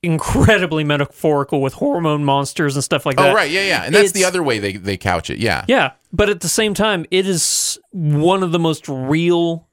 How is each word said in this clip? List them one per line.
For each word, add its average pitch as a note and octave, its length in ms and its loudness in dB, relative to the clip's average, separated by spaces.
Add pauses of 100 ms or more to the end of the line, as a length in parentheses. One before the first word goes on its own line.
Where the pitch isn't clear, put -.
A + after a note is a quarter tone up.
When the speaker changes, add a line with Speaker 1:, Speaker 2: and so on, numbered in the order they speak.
Speaker 1:
incredibly E3+ 800 2
metaphorical C#3+ 760 0
with C3+ 120 -2
hormone D#3+ 500 0
monsters C#3 520 0
and C#3 80 -2
stuff - 240 -2
like C3+ 120 0
Speaker 2:
Oh, F#3 40 6
Speaker 1:
that. C#3 120 4
Speaker 2:
right, F3+ 160 2
yeah, F#3+ 160 0
yeah. C3+ 160 0
And A#2+ 120 -4
that's G3+ 180 4
the G#3 80 -4
Speaker 1:
It's F3+ 60 2
Speaker 2:
other F3+ 160 -2
way A#2+ 160 0
they, G2 140 -4
they G2 240 -6
couch F2 340 -2
it, - 80 -6
yeah. F#2+ 280 -2
Speaker 1:
Yeah, G#3+ 240 2 (220)
but G3+ 160 2
at G3 120 -4
the F3 60 -6
same G#3+ 280 0
time, G3 360 -2
it F#3 160 0
is - 500 -2 (140)
one E3 520 0
of F3 80 -2
the E3+ 80 0
most D#3+ 280 -2
real E3 840 0